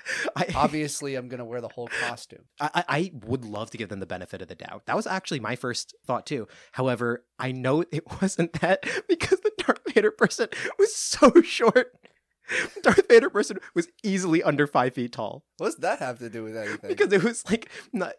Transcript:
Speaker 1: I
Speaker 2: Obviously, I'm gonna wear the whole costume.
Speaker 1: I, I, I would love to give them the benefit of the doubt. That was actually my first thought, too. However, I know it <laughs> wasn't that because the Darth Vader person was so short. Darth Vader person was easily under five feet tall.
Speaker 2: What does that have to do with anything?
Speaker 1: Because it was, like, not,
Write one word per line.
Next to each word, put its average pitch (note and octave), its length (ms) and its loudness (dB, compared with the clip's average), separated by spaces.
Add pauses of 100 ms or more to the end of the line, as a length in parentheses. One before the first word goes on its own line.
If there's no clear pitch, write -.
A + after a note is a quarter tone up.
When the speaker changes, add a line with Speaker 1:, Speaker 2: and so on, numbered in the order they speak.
(360)
Speaker 1:
I F3+ 200 -2
Speaker 2:
Obviously, C#3+ 600 -2
I'm B2+ 120 -8
gonna B2 180 -12
wear A#2+ 160 -8
the A2+ 80 -10
whole A#2+ 180 -12
costume. - 560 -8 (160)
Speaker 1:
I, D3+ 140 -2
I, F3 140 0
I D#3+ 240 -2 (140)
would B2 200 -4
love G#2+ 260 -8
to G#2+ 60 -14
give G#2 120 -8
them G2 100 -8
the F#2+ 60 -6
benefit F2+ 360 -12
of F#2 60 -14
the F2+ 80 -16
doubt. - 300 -16
That C3 100 -2
was A3 120 -4
actually F#3 320 -6
my A2+ 160 -4
first - 400 -8 (100)
thought, A#2+ 200 -4
too. B2 220 -6 (260)
However, B2 520 -2 (140)
I C3 120 -4
know C3 400 0
it D3+ 200 -6
<laughs> - 100 -6
wasn't F#3+ 400 0
that F#3 240 2 (220)
because F#4+ 340 2
the G#4+ 100 0 (140)
Darth - 160 0 (120)
Vader G#3+ 180 4
person - 360 0 (320)
was G4+ 160 4
so - 460 8
short. - 520 2 (920)
Darth - 240 6
Vader A#3 220 8
person G3+ 300 -2 (160)
was - 120 0 (160)
easily F#3 400 2
under D3 240 2
five B2+ 260 2
feet A#2+ 200 -4
tall. A2+ 320 -8 (120)
Speaker 2:
What E3 100 -4
does - 100 -4
that F#3+ 220 -2
have B2 200 -8
to A#2+ 100 -12
do A2+ 140 -10
with A2 140 -10
anything? G#2 320 -8
Speaker 1:
Because G3 240 2
it F#3 100 6
was, A#3 260 -2
like, A3 200 0 (240)
not, F#3+ 260 -2